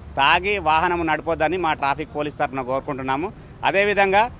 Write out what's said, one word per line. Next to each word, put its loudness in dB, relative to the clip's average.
తాగి 2
వాహనం 2
నడపొద్దని 0
మా 0
ట్రాఫిక్ -2
పోలీస్ -4
తరఫున -2
కోరుకుంటున్నాము. -4
అదేవిధంగా 2